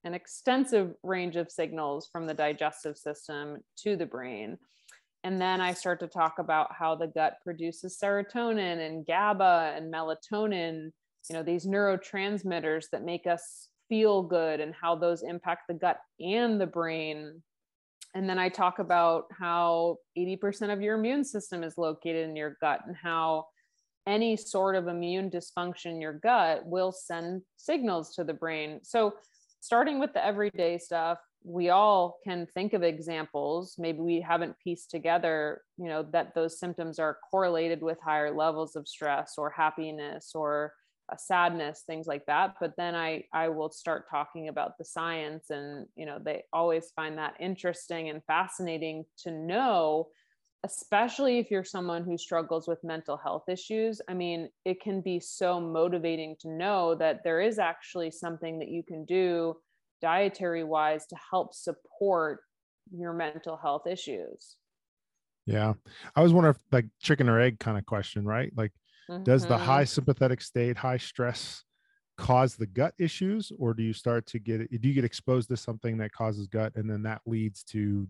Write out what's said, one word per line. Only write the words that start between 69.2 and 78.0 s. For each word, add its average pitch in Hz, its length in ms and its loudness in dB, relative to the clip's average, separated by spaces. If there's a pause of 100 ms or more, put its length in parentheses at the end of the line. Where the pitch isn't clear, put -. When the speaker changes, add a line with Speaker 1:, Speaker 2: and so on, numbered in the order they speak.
Speaker 2:
does 127 180 8
the 117 140 4
Speaker 1:
Mm-hmm. 113 80 0
Speaker 2:
high 135 200 6
sympathetic 131 560 4
state, 120 360 0
high 127 200 0
stress - 680 -4 (520)
cause 127 380 6
the 113 120 -2
gut 104 320 0
issues, 190 600 0
or 120 160 2
do 113 80 -2
you 113 100 2
start 117 340 0
to - 120 -6
get, 113 320 -2
do 120 180 2
you 139 60 4
get 131 100 4
exposed 127 440 2
to 123 80 -2
something 113 420 -4
that 107 140 -4
causes 104 340 -2
gut 110 300 0
and 110 120 -2
then 107 140 -2
that 110 240 -4
leads 110 380 -2
to 101 460 0